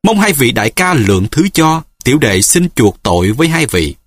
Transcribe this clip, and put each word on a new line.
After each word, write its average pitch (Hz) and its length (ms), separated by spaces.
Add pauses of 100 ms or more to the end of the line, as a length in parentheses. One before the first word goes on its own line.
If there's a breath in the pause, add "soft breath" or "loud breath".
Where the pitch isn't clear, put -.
mong 214 180
hai 208 120
vị 127 200
đại 110 180
ca 185 240
lượng 101 360
thứ 175 180
cho, 160 340 (220)
tiểu 135 140
đệ 98 240
xin 175 320
chuộc 104 280
tội 92 300
với 160 160
hai 160 180
vị. 80 280 (120)